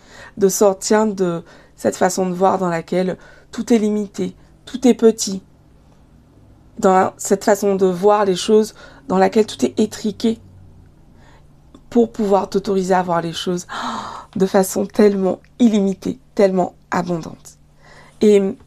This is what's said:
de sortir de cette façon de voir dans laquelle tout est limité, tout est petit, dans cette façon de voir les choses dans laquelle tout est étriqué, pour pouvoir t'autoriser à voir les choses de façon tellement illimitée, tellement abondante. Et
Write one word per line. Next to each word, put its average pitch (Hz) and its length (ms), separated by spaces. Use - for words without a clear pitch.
de 196 120
sortir 208 580
de 185 360
cette 202 200
façon 185 320
de 180 60
voir 185 240
dans 185 100
laquelle 175 480
tout 226 200
est 233 60
limité, 208 580
tout - 200
est 240 80
petit, 220 480
dans 185 380
cette - 280
façon 202 300
de 190 120
voir 202 380
les 185 120
choses 214 380
dans 185 100
laquelle 190 280
tout - 180
est - 160
étriqué, 220 600
pour 233 240
pouvoir 202 380
t'autoriser 190 420
à 185 100
voir 170 200
les 165 100
choses 180 340
de 185 80
façon 190 400
tellement 196 560
illimitée, 202 600
tellement 190 400
abondante. 175 680
Et 208 220